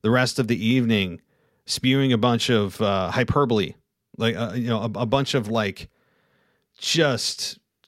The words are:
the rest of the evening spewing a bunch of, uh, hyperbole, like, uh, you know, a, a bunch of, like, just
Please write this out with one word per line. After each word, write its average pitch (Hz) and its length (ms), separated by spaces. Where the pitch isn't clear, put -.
the 110 100
rest 123 280
of 120 100
the 110 180
evening 113 540
spewing 131 480
a 113 40
bunch 117 300
of, 104 320
uh, 98 300
hyperbole, 120 640
like, 113 180
uh, 104 200
you 120 140
know, 113 120
a, 110 200
a 120 60
bunch 135 280
of, 117 140
like, 107 400
just - 800